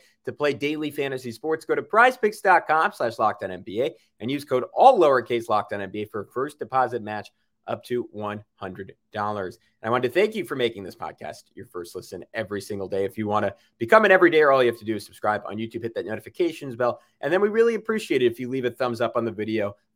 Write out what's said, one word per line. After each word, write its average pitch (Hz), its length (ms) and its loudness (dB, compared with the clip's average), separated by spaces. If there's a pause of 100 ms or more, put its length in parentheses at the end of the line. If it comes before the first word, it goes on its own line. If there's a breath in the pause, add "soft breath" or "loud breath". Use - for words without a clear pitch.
(260 soft breath)
to 127 80 -8
play 147 180 0
daily 151 380 -4
fantasy 135 420 -6
sports. 156 320 -6
Go 156 100 0
to 143 60 -2
prizepicks 220 640 2
dot 170 240 4
com 160 260 2
slash 113 260 -4
locked 104 260 0
on 95 60 -6
N 90 120 -10
B 95 180 -6
A 143 140 -2 (260 soft breath)
and 113 100 -6
use 139 140 -4
code 127 200 0 (100)
all 247 260 8
lowercase 123 480 4
Locked 107 240 0
On 101 80 -6
N 98 100 -8
B 107 120 -6
A - 20 -6
for 104 160 -10
a 95 60 -10
first 143 320 -8
deposit 123 420 -2
match 107 300 -10 (360)
up 110 180 -8
to 123 280 -4
one 104 320 -8 (120)
hundred 95 380 -12 (160)
dollars. 104 480 -6 (220)
And 110 80 -8
I - 20 0
want 123 140 2
to 120 60 2
thank 214 240 2
you 208 100 -6
for 151 100 -8
making 113 300 -2
this - 120 -14
podcast - 480 -14 (100)
your 95 100 -16
first 87 320 -12
listen 90 380 -14
every 104 260 -6
single 98 280 -8
day. 98 180 -2
If 95 100 -8
you 107 100 -4
want 104 200 0
to 98 80 -4 (240 soft breath)
become 214 260 6
an 196 60 6
everydayer, 156 420 6
all 135 100 6
you 120 80 4
have 113 100 -2
to 107 40 -18
do 107 120 -4
is 101 100 -10
subscribe 107 400 -4
on 101 100 -10
YouTube, 113 260 -8
hit 117 120 -8
that 95 100 -6
notifications 120 720 -6
bell, 120 240 -2 (220 soft breath)
and 143 100 -2
then 185 80 2
we 208 80 2
really 226 260 2
appreciate 220 460 -2
it 123 60 4
if 117 120 0
you 123 120 -8
leave 131 160 -2
a 123 40 -2
thumbs 120 300 -4
up 117 160 -2
on 117 80 0
the 113 80 -4
video, 107 440 -4 (200)